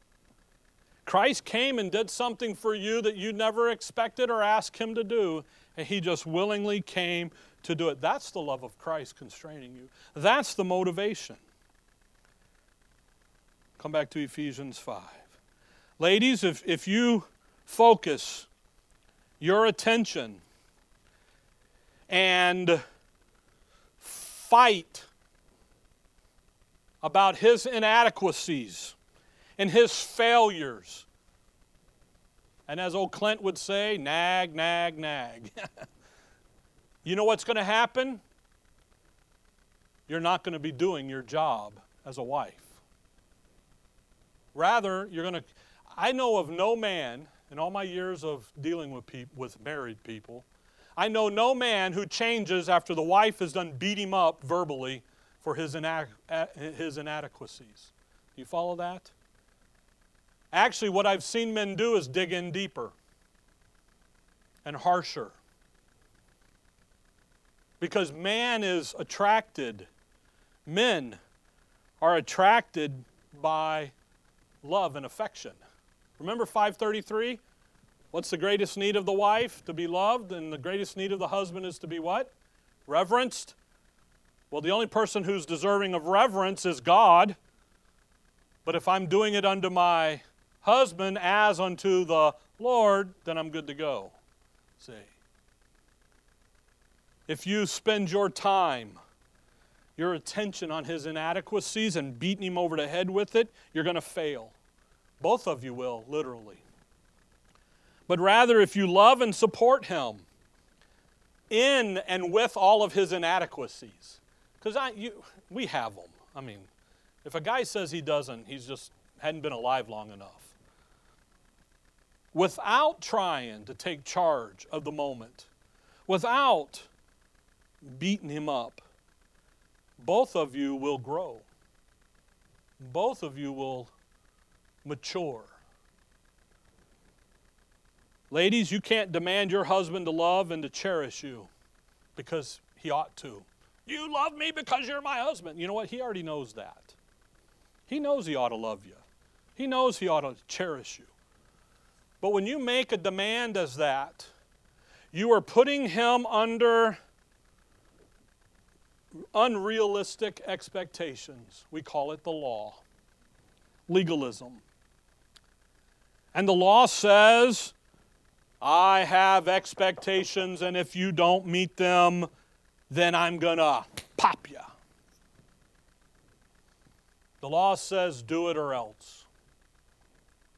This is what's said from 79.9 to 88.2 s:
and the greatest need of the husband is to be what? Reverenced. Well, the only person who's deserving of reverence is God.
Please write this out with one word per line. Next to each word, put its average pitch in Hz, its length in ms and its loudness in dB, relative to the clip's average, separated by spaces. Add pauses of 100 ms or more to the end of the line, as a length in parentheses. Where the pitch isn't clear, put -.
and 160 200 -10
the 151 60 -8
greatest 185 380 -6
need 196 160 -4
of 190 80 -4
the 170 80 -4
husband 190 380 -6
is 170 120 -12
to - 80 -16
be 165 140 -8
what? 175 320 -4 (560)
Reverenced. 190 640 0 (960)
Well, 151 100 -6
the 160 120 -2
only 220 160 0
person 214 340 0
who's 175 240 -4
deserving 190 480 0
of 156 120 -4
reverence 196 600 2
is 156 140 -2
God. 185 560 8 (1300)